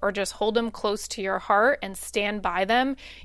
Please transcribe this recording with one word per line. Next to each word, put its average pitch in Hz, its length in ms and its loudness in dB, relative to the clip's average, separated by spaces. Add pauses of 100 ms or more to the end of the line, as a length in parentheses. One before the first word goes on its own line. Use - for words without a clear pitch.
or 202 80 2
just 196 220 -2
hold 214 200 0
them 233 160 0
close 208 380 -4
to - 160 -8
your 190 160 0
heart 220 420 4
and 196 160 -8
stand 208 460 -4
by 185 220 0
them, 254 300 2 (300)